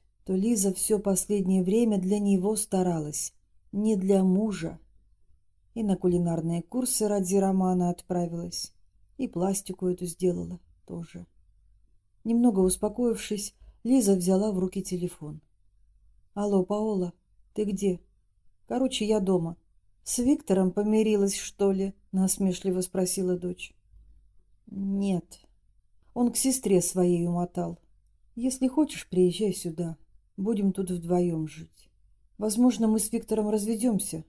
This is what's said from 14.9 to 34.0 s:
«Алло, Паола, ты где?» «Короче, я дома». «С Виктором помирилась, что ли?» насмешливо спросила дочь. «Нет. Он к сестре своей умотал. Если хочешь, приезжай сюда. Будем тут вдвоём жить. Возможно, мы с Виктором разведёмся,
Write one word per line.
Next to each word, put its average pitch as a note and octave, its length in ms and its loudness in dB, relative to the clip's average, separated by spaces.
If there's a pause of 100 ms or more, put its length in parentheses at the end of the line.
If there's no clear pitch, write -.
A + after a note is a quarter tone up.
«Алло, G3+ 320 2
Паола, G#3 480 -2 (400)
ты G#3+ 100 -2
где?» F#3+ 380 -2 (640)
«Короче, B3 380 -2
я G#3+ 160 2
дома». F3 340 0 (480)
«С - 160 -4
Виктором G3+ 520 2
помирилась, G#3 680 2
что - 340 -2
ли?» G3 220 -2 (180)
насмешливо F#3 680 0
спросила F3+ 560 -2
дочь. F3+ 360 -10 (960)
«Нет. G3 680 -4 (760)
Он A#3+ 200 0
к - 20 -2
сестре G#3+ 460 2
своей F3+ 440 2
умотал. E3+ 540 -4 (560)
Если B3+ 320 -2
хочешь, D4 400 -2
приезжай F#3 460 2
сюда. E3 420 -6 (400)
Будем G3 380 0
тут F#3 180 -4
вдвоём E3+ 560 0
жить. D#3 420 -18 (480)
Возможно, A3 520 2
мы A3 100 2
с A3 100 -2
Виктором A3 380 -2
разведёмся, G#3 800 -2